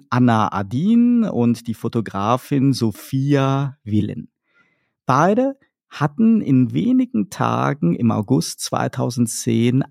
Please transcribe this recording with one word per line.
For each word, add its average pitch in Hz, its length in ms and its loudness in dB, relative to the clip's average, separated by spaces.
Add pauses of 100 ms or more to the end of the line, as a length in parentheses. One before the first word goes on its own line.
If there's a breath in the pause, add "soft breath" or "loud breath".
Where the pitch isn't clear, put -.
(100)
Anna 120 420 2
Adin 220 720 0
und 120 420 0
die 113 80 -6
Fotografin 120 1000 -2
Sophia 135 1080 -2
Willen. 104 460 -2 (800)
Beide 214 500 2 (320)
hatten 220 540 0
in 127 320 2
wenigen 226 560 0
Tagen 135 680 0
im 113 160 0
August 110 480 -2
zweitausendzehn 120 1300 -2